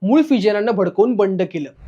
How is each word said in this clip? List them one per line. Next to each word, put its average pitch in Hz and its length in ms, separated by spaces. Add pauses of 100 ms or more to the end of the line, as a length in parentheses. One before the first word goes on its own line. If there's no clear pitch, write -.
मूळ 240 200
फिजियनांना 214 500
भडकवून 196 440
बंड 190 260 (100)
केलं. 147 180 (180)